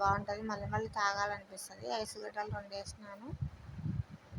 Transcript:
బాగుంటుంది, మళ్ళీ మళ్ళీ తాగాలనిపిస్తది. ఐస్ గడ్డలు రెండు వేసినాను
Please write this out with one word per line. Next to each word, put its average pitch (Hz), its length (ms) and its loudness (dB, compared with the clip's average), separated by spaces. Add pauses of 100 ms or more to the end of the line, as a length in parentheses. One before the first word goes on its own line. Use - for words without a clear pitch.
బాగుంటుంది, 202 480 6
మళ్ళీ 202 240 0
మళ్ళీ 220 160 2 (100)
తాగాలనిపిస్తది. 202 880 0 (120)
ఐస్ 214 140 -4 (100)
గడ్డలు 208 340 -2
రెండు 202 200 -8
వేసినాను 208 520 -10 (1080)